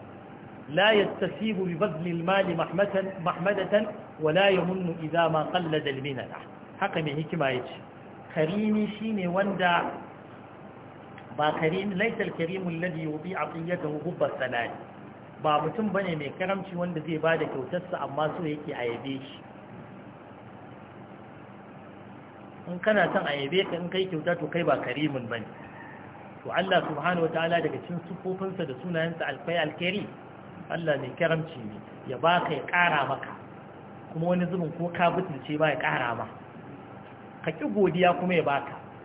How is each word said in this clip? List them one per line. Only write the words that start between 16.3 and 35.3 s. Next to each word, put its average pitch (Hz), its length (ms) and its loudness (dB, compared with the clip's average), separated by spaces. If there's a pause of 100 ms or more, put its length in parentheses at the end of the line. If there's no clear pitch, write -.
karamci 185 400 -2
wanda 175 240 -2
zai 160 180 -2
bada 160 300 4
kyautarsa 151 560 -4
amma 143 320 0
so 175 80 -6
yake 151 300 -4
a 123 100 -4
yabe 120 380 -4
shi. - 180 -14 (3250)
In 175 120 -4
kana 196 340 6
son 190 120 2
a 147 60 0
yabe 143 320 2
ka 185 140 -4
in 175 120 -4
kai 190 180 2
kyauta 170 300 0
to 151 100 -2
kai 170 160 0
ba 143 140 4
karimin 127 520 -2
bane. 110 160 -4 (1000)
To 123 80 -6
Allah 180 320 6
subhanahu 165 460 2
wataala 165 340 4
daga 135 160 0
cikin 175 300 -6
siffofinsa 185 580 -4
da - 60 -6 (100)
sunayensa 165 400 0
akwai 143 340 -2
alkari, 170 460 0 (640)
Allah 156 280 2
mai 127 180 -4
karamci 160 420 2
ne, 107 200 -10 (300)
ya 127 100 -4
baka 170 340 4
ya 135 140 -2
ƙara 160 420 6
maka. 120 220 -4 (840)
Kuma 165 140 0
wani 180 180 4
zubin 170 320 0
ko 170 120 0
ka 170 220 6
butulce 151 460 -2